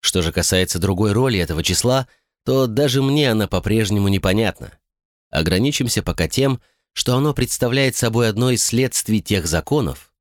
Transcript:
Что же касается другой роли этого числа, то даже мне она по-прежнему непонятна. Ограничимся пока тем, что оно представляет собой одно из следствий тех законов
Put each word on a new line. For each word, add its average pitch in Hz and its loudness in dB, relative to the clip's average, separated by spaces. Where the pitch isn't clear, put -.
Что - -2
же 82 0
касается 92 0
другой 95 0
роли 117 2
этого 82 -2
числа, 127 0
то 131 2
даже 135 0
мне 139 2
она 107 0
по-прежнему 101 0
непонятна. 98 -2
Ограничимся 107 0
пока 85 -2
тем, 131 0
что - -2
оно 143 0
представляет 127 -2
собой 117 0
одно 113 0
из 117 0
следствий 117 0
тех 92 -2
законов 82 -2